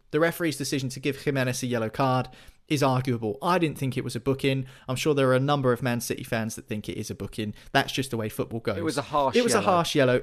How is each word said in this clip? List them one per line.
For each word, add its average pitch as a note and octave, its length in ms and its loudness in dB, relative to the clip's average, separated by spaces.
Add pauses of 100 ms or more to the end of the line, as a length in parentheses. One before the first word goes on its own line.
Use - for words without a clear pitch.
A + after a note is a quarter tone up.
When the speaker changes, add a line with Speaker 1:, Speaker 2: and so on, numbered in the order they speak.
(100)
Speaker 1:
The D3+ 80 2
referee's E3 380 0
decision C3+ 320 -2
to B2+ 120 -12
give C#3 220 -4
Jimenez B2+ 400 0
a B2+ 60 -2
yellow A#2 200 0
card B2+ 400 0 (380)
is C#3+ 180 2
arguable. B2+ 580 0
I F3+ 160 2
didn't D#3+ 200 -2
think C3 180 -2
it B2+ 80 -4
was B2 100 -6
a A#2 60 -6
booking. C3+ 460 0 (220)
I'm C3 60 -2
sure D3+ 180 2
there C3+ 160 4
are B2+ 60 6
a B2+ 60 4
number C#3 320 2
of A#2 100 -2
Man A#2+ 180 0
City - 220 -4
fans A2+ 320 -4
that - 140 -14
think G#2+ 200 -6
it - 80 -6
is G#2+ 140 -6
a G2 60 -8
booking. G#2 360 -6 (200)
That's C#3 200 2
just B2+ 180 -2
the A#2 60 -4
way A2 120 -2
football A#2 320 -6
goes. G#2 180 -4
Speaker 2:
It E3+ 60 -4
was C#3+ 140 -2
a C#3 40 -2
harsh C#3 320 0
Speaker 1:
It A#3+ 80 4
was A#3+ 120 2
Speaker 2:
yellow. G3+ 100 2
Speaker 1:
a G3+ 60 2
harsh F3 260 2
yellow, B2+ 260 4